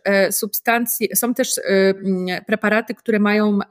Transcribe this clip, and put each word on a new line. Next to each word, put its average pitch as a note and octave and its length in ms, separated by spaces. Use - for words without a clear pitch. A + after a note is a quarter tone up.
e, G3 280
substancje, A3+ 840
są A#3+ 180
też, - 240
e, - 60
mm, F#3+ 840
preparaty, G#3+ 480
które G#3+ 240
mają G#3 400